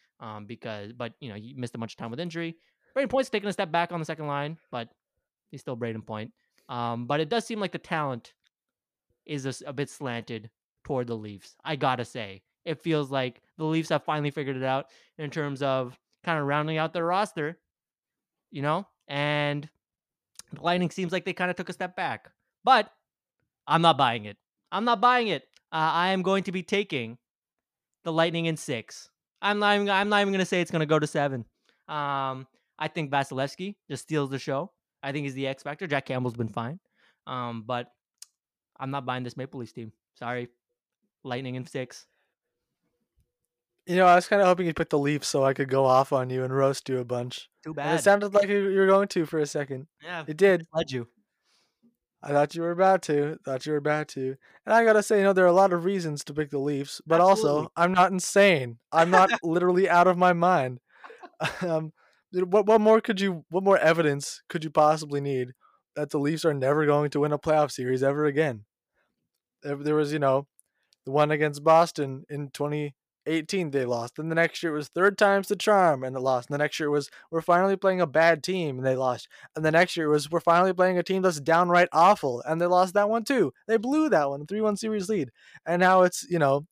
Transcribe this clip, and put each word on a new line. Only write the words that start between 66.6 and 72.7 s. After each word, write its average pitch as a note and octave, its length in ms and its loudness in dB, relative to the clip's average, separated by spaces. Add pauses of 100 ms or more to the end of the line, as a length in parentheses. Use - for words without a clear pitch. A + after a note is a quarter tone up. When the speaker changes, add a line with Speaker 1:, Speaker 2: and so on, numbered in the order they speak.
Speaker 2:
going D3 260 2
to D3 100 -2
win D3 120 2
a D3 60 -2
playoff D3+ 320 2
series B2+ 320 -2
ever C#3+ 240 0
again? C#3 400 -2 (960)
There, C#3+ 140 -6
there D3 180 -2
was, D3+ 180 0
you D#3 60 -2
know, C#3 280 2 (600)
the C3+ 60 -10
one D3 180 4
against D3 340 -2
Boston D#3 640 2
in C#3+ 220 -10
twenty D3 440 -6 (320)